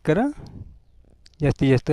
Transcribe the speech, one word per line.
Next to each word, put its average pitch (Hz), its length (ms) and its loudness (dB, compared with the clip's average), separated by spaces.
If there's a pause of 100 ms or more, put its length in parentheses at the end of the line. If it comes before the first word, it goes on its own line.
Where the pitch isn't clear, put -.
करा, 190 220 2 (1120)
जास्तीत 139 280 2
जास्त 131 240 2